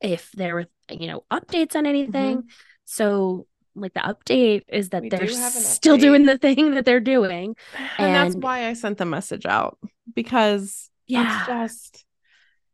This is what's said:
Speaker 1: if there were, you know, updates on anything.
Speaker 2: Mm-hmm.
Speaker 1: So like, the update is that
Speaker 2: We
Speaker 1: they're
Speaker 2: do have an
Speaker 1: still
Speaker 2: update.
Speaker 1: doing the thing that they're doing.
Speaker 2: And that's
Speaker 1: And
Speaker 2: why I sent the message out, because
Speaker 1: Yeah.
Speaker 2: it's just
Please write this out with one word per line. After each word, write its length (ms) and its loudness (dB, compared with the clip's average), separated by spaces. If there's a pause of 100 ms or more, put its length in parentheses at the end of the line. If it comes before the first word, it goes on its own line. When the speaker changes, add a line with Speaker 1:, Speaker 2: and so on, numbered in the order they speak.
Speaker 1:
if 320 -6
there 220 -6
were, 100 -6 (240)
you 180 -12
know, 240 -12
updates 440 -4
on 100 0
anything. 540 -2
Speaker 2:
Mm-hmm. 80 -12 (380)
Speaker 1:
So 640 -2 (340)
like, 120 -10
the 80 -8
update 640 0
is 220 -4
that 140 -4
Speaker 2:
We 60 -12
Speaker 1:
they're 100 -2
Speaker 2:
do 60 -2 (100)
have 200 -6
an 60 -4
Speaker 1:
still 360 4
Speaker 2:
update. 40 2
Speaker 1:
doing 240 8
the 120 4
thing 380 4
that 100 -2
they're 140 4
doing. 560 0 (420)
Speaker 2:
And 180 2
that's 200 2
Speaker 1:
And 80 -6
Speaker 2:
why 240 -4
I 60 -4
sent 240 -6
the 80 -4
message 400 -6
out, 320 -2 (360)
because 760 -2 (180)
Speaker 1:
Yeah. 300 -2
Speaker 2:
it's 100 -6
just 580 -10 (680)